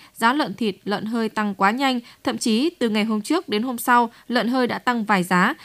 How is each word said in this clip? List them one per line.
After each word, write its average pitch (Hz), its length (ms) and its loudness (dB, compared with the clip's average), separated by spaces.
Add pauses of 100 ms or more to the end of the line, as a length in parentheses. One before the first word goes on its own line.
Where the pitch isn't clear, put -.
(140)
giá 233 200 2
lợn 277 200 -2
thịt, 202 300 -4
lợn 202 220 -4
hơi 226 240 -4
tăng 208 260 -4
quá 196 160 2
nhanh, 262 280 0 (240)
thậm 233 140 -4
chí 240 320 0 (100)
từ 240 100 0
ngày 214 140 0
hôm 214 180 -2
trước 320 280 -2
đến 214 140 -2
hôm 247 140 -6
sau, 240 340 2 (160)
lợn 233 200 0
hơi 254 200 2
đã 208 120 -4
tăng 240 240 -2
vài 196 200 2
giá, 185 300 2 (120)